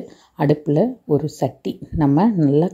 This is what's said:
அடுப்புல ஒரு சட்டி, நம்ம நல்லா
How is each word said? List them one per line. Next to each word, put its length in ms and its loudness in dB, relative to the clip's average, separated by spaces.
அடுப்புல 400 0
ஒரு 240 0
சட்டி, 420 -6
நம்ம 380 2
நல்லா 440 2